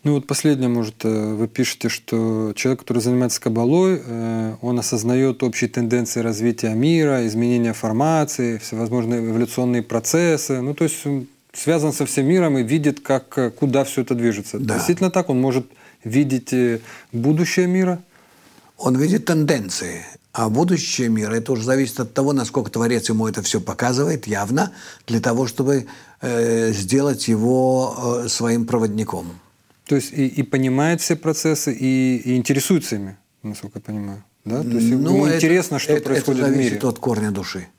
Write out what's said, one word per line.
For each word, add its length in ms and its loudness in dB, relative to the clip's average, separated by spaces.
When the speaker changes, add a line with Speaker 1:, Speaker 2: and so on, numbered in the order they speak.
Speaker 1:
Ну 120 2
вот 120 -2
последнее, 420 2
может, 360 -2
э, 300 0
вы 120 0
пишете, 420 -4
что 680 -2
человек, 240 0
который 220 -2
занимается 380 0
кабалой, 640 2
э, 580 -4
он 160 0
осознает 640 0
общие 280 -2
тенденции 500 0
развития 540 0
мира, 520 2
изменения 480 2
формации, 840 0
всевозможные 600 -2
эволюционные 640 0
процессы. 800 0
Ну, 120 -4
то 100 0
есть 220 -4
он 200 -4
связан 400 0
со 140 -2
всем 200 0
миром 320 4
и 40 2
видит, 380 0
как, 380 -2
э, 120 2
куда 340 0
все 180 -2
это 120 -2
движется. 440 -2
Speaker 2:
Да. 160 -2
Speaker 1:
Действительно 360 0
так, 200 0
он 100 2
может 260 0
видеть, 480 0
э, 280 2
будущее 540 2
мира? 320 2
Speaker 2:
Он 180 2
видит 300 2
тенденции, 760 0
а 180 0
будущее 580 0
мира, 260 0
это 180 -2
уже 120 -2
зависит 360 0
от 140 -6
того, 200 2
насколько 360 -2
Творец 380 0
ему 180 0
это 160 -4
все 180 -2
показывает 680 -2
явно, 460 -2
для 140 0
того, 260 0
чтобы, 400 0
э, 500 0
сделать 560 0
его, 960 2
э, 40 -6
своим 380 0
проводником. 600 -2
Speaker 1:
То 100 2
есть 160 -2
и, 160 0
и 160 -2
понимает 560 2
все 160 0
процессы, 560 0
и, 520 2
и 120 2
интересуется 580 0
ими, 220 -8
насколько 380 -12
я 20 -20
понимаю, 400 -10
да? 180 -4
То 60 -4
есть 180 2
ему 160 2
Speaker 2:
Ну, 240 4
это, 100 4
Speaker 1:
интересно, 440 2
что 120 -4
Speaker 2:
это, 80 4
это 100 -6
Speaker 1:
происходит 320 2
в 40 2
Speaker 2:
зависит 280 2
Speaker 1:
мире. 140 -2
Speaker 2:
от 120 -4
корня 320 0
души. 340 -8